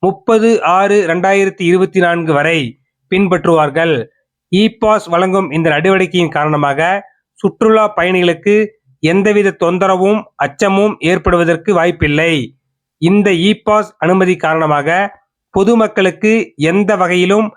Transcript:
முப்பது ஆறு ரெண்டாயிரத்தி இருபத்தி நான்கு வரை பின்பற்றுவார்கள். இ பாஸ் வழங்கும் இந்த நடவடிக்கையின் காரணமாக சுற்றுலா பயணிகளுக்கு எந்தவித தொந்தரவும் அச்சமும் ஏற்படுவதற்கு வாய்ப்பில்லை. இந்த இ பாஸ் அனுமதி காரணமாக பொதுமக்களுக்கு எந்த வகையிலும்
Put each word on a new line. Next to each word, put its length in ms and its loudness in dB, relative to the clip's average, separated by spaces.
முப்பது 440 0
ஆறு 200 2
ரெண்டாயிரத்தி 600 0
இருபத்தி 340 0
நான்கு 340 -2
வரை 220 0
பின்பற்றுவார்கள். 840 0
இ 120 2
பாஸ் 340 0
வழங்கும் 440 0
இந்த 160 0
நடவடிக்கையின் 640 0
காரணமாக 500 -2
சுற்றுலா 420 2
பயணிகளுக்கு 580 0
எந்தவித 500 0
தொந்தரவும் 580 0
அச்சமும் 500 -2
ஏற்படுவதற்கு 680 0
வாய்ப்பில்லை. 560 0
இந்த 280 2
இ 40 2
பாஸ் 260 0
அனுமதி 320 2
காரணமாக 420 0
பொதுமக்களுக்கு 800 0
எந்த 180 0
வகையிலும் 540 0